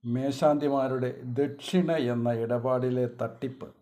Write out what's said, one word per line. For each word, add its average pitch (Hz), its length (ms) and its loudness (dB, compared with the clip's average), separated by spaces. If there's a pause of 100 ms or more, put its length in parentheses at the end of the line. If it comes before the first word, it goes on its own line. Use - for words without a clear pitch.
മേശാന്തിമാരുടെ 135 1040 2 (220)
ദക്ഷിണ 160 600 0 (140)
എന്ന 120 260 0
ഇടപാടിലെ 123 720 0
തട്ടിപ്പ് - 640 -8 (140)